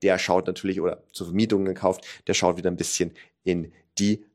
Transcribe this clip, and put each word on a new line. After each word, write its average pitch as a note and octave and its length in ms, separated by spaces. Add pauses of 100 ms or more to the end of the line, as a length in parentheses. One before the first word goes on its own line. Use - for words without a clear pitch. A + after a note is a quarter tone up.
der F#2+ 160
schaut F#2 280
natürlich, F#2 340
oder E2+ 220 (100)
zur F#2 140
Vermietung G2+ 380
gekauft, F#2+ 420 (200)
der G2+ 80
schaut F2+ 220
wieder F2+ 140
ein F2+ 60
bisschen - 360 (300)
in F2 300 (260)
die G#2 260 (100)